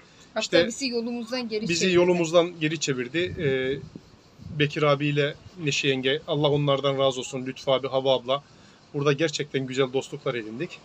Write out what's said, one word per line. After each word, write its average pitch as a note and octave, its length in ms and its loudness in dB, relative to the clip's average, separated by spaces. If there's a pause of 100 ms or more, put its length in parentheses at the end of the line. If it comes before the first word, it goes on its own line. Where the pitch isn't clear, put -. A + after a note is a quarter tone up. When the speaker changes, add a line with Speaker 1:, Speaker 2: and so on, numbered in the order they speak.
(340)
Speaker 1:
Hatta A3 80 -2
Speaker 2:
İşte B3+ 260 4
Speaker 1:
bizi C4 200 -6
yolumuzdan A#3+ 600 -6
geri G#3+ 200 -4
Speaker 2:
bizi E3 100 0
Speaker 1:
çevirdi. F3+ 160 2
Speaker 2:
yolumuzdan F3 640 4
geri D#3 200 -2
çevirdi. B2+ 400 -2
Ee, C#3 600 -2 (800)
Bekir D3 240 2
abiyle D3 520 2 (280)
Neşe C#3+ 240 0
yenge, C3+ 400 2
Allah D3+ 220 2
onlardan C#3 500 2
razı C3+ 200 2
olsun, B2+ 260 -8
Lütfü C3 260 -4
abi, C3 160 2
Hava C3 280 2
abla. B2+ 280 -2 (500)
Burada D3 200 2
gerçekten C#3+ 540 -2
güzel B2+ 260 0
dostluklar C3+ 420 -4
edindik. A#2 500 -8